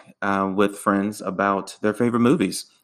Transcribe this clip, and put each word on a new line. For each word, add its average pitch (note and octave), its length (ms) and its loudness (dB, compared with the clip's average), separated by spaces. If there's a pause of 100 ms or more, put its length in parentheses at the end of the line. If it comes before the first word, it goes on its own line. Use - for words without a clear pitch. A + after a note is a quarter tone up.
(220)
uh, G2 340 0
with G2+ 220 2
friends G2+ 440 0
about F#2+ 600 -2
their G#2+ 120 0
favorite A#2+ 260 0
movies, A#2+ 480 2 (160)